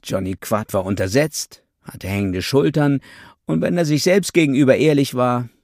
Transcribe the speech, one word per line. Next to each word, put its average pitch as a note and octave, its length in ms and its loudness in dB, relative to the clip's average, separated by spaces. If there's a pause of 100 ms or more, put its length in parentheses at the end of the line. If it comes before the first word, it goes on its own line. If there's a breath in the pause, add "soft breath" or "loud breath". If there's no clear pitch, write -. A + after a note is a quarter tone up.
Johnny F#2+ 340 -6
Quadd - 360 -4
war F#2+ 140 -2
untersetzt, G2+ 760 -4 (180)
hatte - 260 -16
hängende F#2+ 320 -2
Schultern, C#3+ 600 0 (460 loud breath)
und D#3+ 160 -2
wenn F3 140 0
er E3+ 80 0
sich D3 200 0
selbst F#3 280 2
gegenüber C#3 440 4
ehrlich C#3+ 400 2
war B2 320 -2 (160)